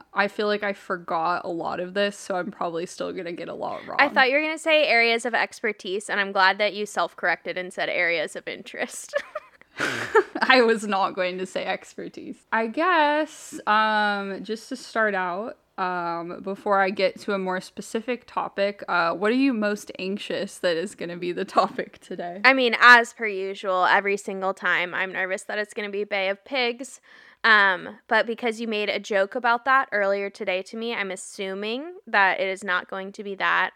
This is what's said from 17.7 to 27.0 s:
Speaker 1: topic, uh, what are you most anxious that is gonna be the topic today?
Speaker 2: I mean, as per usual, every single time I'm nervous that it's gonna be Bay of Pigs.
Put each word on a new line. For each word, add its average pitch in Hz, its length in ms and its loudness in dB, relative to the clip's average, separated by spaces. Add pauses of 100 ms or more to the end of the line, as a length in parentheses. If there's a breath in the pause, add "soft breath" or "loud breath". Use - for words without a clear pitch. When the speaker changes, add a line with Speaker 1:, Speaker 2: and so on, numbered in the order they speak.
Speaker 1:
topic, 196 600 -4
uh, 170 260 2
what 196 180 2
are 247 40 4
you 269 160 4
most 208 460 -2
anxious 190 600 -6
that 175 180 0
is 185 160 -6
gonna 175 240 -10
be 175 140 -6
the 185 120 -4
topic - 560 0
today? 175 460 -10
Speaker 2:
I 254 80 8
mean, 247 260 2
as 240 340 10
per 233 120 -8
usual, 190 600 0
every 196 300 4
single 190 380 -4
time 175 400 0
I'm 185 180 -2
nervous 185 320 -4
that 208 140 -8
it's 208 160 -6
gonna 208 160 -6
be 202 140 -4
Bay 202 260 -2
of 202 160 -6
Pigs. 247 560 -4 (420 loud breath)